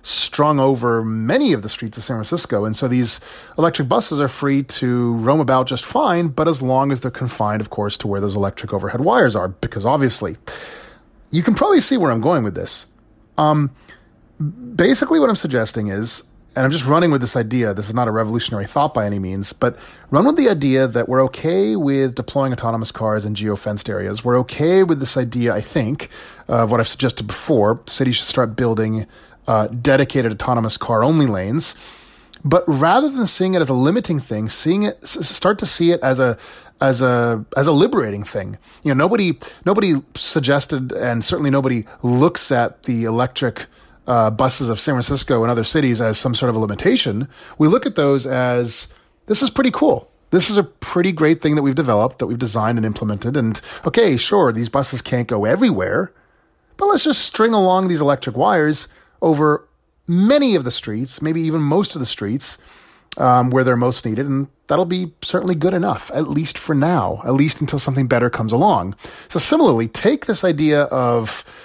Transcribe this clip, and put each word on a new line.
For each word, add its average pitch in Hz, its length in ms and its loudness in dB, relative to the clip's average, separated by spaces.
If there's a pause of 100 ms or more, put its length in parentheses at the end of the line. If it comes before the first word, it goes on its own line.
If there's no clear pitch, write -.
strung - 580 0
over 120 440 2
many 131 500 2
of 110 80 -2
the 107 80 -8
streets 113 300 -8
of 110 40 -6
San 123 120 -4
Francisco. 110 500 -2
And 110 100 -2
so 135 120 -2
these 123 340 0 (380)
electric 160 280 2
buses 143 320 0
are 143 80 0
free 139 360 -2
to 123 540 -2
roam 131 220 2
about 127 280 2
just 127 180 -6
fine, 175 440 0
but 156 180 0
as 139 160 0
long 131 280 2
as 127 100 -4
they're 127 100 -6
confined, 107 500 -4
of 104 80 -8
course, 104 280 -4
to - 100 -8
where 98 120 -2
those 101 160 -2
electric 98 380 -4
overhead 104 280 -4
wires 175 340 2
are, 92 140 -2
because 101 360 -6
obviously, 127 500 0 (960)
you 165 140 0
can 226 100 4
probably 370 260 4
see - 160 2
where 160 160 2
I'm 113 100 0
going 143 220 2
with 95 120 -4
this. - 320 -6 (500)
Um, 151 320 2 (1080)
basically 269 440 4
what 262 100 4
I'm 208 60 2
suggesting 113 540 -2
is, 104 340 -4 (320)
and 131 100 2
I'm 135 60 2
just 139 160 -2
running 165 240 4
with 135 100 2
this 120 140 -2
idea, 113 400 0
this 101 140 -6
is 110 40 -6
not 123 140 0
a 110 40 -2
revolutionary 110 540 -2
thought 147 280 0
by 110 120 0
any 101 140 -2
means, 95 340 -6
but 123 240 -2 (320)
run 156 160 4
with 302 100 4
the 269 140 4
idea 135 380 2
that 117 200 -2
we're 131 180 2
okay 190 500 0
with 139 400 0
deploying 131 360 -2
autonomous 113 400 -4
cars 107 320 -2
in 104 120 -4
geo-fenced 104 520 -6
areas. 101 380 -6
We're 123 140 2
okay 170 440 2
with 165 160 0
this 131 160 -4
idea, 120 380 -2
I 107 80 -2
think, 131 480 -4 (380)
of 113 240 2
what 120 80 2
I've 113 80 2
suggested 113 400 -4
before. 113 580 0
Cities 127 300 0
should - 120 -4
start 113 280 -2
building, 110 500 -2 (420)
uh, 107 200 2
dedicated 127 680 2
autonomous 113 420 -2
car 113 280 0
only 147 240 4
lanes. 107 480 -2 (680)
But 175 240 4
rather 170 420 4
than 254 180 -2
seeing 185 260 0
it 175 80 2
as 135 80 0
a 135 40 2
limiting 151 460 2
thing, 110 300 -6
seeing 185 340 0
it, 208 200 -4
s-, - 140 -8
s-, 175 120 -4
start 202 300 0
to 202 80 -4
see 170 240 2
it 175 100 0
as 131 180 0
a, 120 160 2 (460)
as 131 200 2
a, 120 440 0 (100)
as 139 120 2
a 165 40 4
liberating 143 520 2
thing. 101 340 -8 (260)
You 143 100 0
know, 131 40 2
nobody, 185 400 2 (280)
nobody 196 280 2 (220)
suggested, 139 800 -2
and 117 300 -2
certainly 151 280 -2
nobody 131 340 0 (160)
looks 127 500 0
at 120 320 -2
the 117 220 -2
electric, 120 600 -4 (400)
uh, 113 240 4
buses 127 380 -2
of 107 100 -4
San 139 160 -2
Francisco 123 480 0
and 117 80 0
other 117 120 0
cities 123 380 0
as 110 160 0
some 127 160 -2
sort 123 160 -2
of 113 60 0
a 110 40 -2
limitation. 110 680 0 (320)
We 156 80 6
look 208 180 4
at 262 100 -4
those 139 300 2
as, 123 640 -2 (400)
"This 214 160 0
is 262 80 -2
pretty 262 180 -2
cool. - 400 0 (220)
This 180 180 2
is 208 80 0
a 196 60 4
pretty - 480 -2
great 160 320 2
thing 151 100 2
that 151 80 2
we've 135 140 0
developed, 117 420 0
that 120 80 -4
we've 120 140 -4
designed 117 400 -2
and 110 80 0
implemented. 107 500 -4
And 113 240 -2 (240)
okay, 170 320 2
sure, 151 340 2
these 113 160 -4
buses 131 360 -4
can't 123 240 -2
go 107 180 -2
everywhere, 127 640 0 (640)
but 392 100 0
let's 392 160 2
just 302 180 2
string 220 320 0
along 190 340 4
these 165 140 0
electric 139 340 0
wires 151 520 2 (340)
over 151 460 2 (400)
many 220 480 4
of 143 80 2
the 120 80 -4
streets, 117 500 -6
maybe 160 200 -2
even 160 200 0
most 156 340 0
of 156 40 -6
the 120 80 -4
streets, - 500 -6 (600)
um, 127 340 4
where 131 120 4
they're 123 140 2
most 123 300 -2
needed, 113 180 -2
and 139 220 -2 (180)
that'll 160 200 0
be 180 360 -4
certainly 180 320 -2
good 175 220 0
enough, - 400 -2
at 147 120 -2
least 147 300 -4
for - 160 -4
now, 143 520 0
at 123 80 0
least 143 280 2
until 147 160 -2
something 135 300 0
better 120 240 2
comes 110 220 -4
along." 120 420 2 (320)
So - 100 -4
similarly, 170 500 4
take 254 380 0
this - 180 -4
idea 151 420 2
of 120 600 -2 (200)